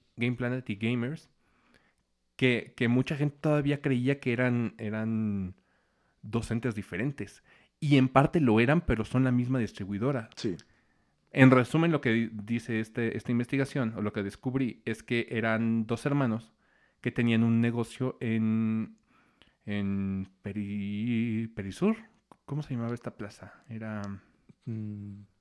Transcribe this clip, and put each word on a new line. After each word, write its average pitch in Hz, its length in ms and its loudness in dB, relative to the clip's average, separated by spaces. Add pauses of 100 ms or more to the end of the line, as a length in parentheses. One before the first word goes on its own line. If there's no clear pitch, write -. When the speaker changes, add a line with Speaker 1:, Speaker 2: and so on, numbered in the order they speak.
(160)
Speaker 1:
Game 120 200 0
Planet 123 340 -4
y 104 60 -4
Gamers. 120 520 -4 (1080)
Que, 123 380 2
que 120 140 0
mucha 131 280 2
gente 143 220 -2
todavía 147 440 0
creía 135 360 0
que 127 140 -2
eran, 120 460 0
eran 110 760 -2 (680)
dos 110 280 -6
entes 117 240 -2
diferentes. 104 680 -6 (380)
Y 147 180 4
en 131 100 6
parte 135 320 4
lo 113 200 6
eran, 139 200 4
pero 110 240 0
son 131 200 0
la 131 60 2
misma 123 280 0
distribuidora. 110 800 -4
Speaker 2:
Sí. 92 200 -4 (760)
Speaker 1:
En 131 180 10
resumen, 160 420 4
lo 147 80 0
que 123 140 0
di-, 117 180 0
dice 113 480 -4
este, 113 380 -4
esta - 120 -6
investigación, 123 640 0
o 110 60 -6
lo 104 140 -2
que 107 80 -2
descubrí, 123 640 -4
es 113 160 -4
que 117 280 -2
eran 113 560 0
dos 113 200 -4
hermanos 131 480 0 (480)
que 123 80 -2
tenían 117 340 2
un 117 160 4
negocio 120 600 -2
en, 110 760 0 (720)
en 98 600 -4 (160)
Peri-, 107 1120 -4
Perisur. 107 420 -2 (500)
¿Cómo 147 160 -6
se 143 100 -10
llamaba 117 220 -4
esta 120 240 -12
plaza? 104 340 -14 (160)
Era 110 320 -10 (640)
Speaker 2:
Mm, 104 560 -10 (180)